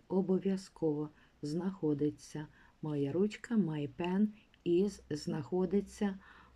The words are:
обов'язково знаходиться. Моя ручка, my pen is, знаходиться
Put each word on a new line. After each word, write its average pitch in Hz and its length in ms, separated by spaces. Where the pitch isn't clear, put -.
обов'язково 180 1000
знаходиться. 151 1040
Моя 143 300
ручка, 208 420
my 156 340
pen 185 280
is, 185 440
знаходиться 185 1080